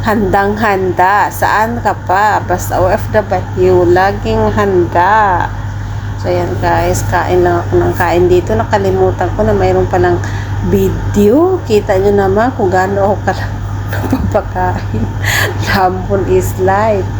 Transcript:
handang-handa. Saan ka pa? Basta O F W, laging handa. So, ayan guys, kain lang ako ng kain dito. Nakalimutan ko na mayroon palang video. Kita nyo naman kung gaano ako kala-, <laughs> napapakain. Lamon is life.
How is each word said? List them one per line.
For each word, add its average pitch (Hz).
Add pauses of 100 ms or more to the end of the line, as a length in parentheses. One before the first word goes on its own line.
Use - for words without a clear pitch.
handang-handa. 196
Saan 220
ka 196
pa? 202
Basta -
O 175
F 190
W, 185
laging 202
handa. 185 (720)
So, 185
ayan 180
guys, 175
kain 180
lang 175
ako 175
ng 175
kain 175
dito. 180
Nakalimutan 190
ko -
na 214
mayroon 185
palang 180 (480)
video. 208
Kita 208
nyo 202
naman 202
kung 202
gaano 196
ako - (100)
kala-, - (320)
<laughs> -
napapakain. - (680)
Lamon 190
is 185
life. 196 (100)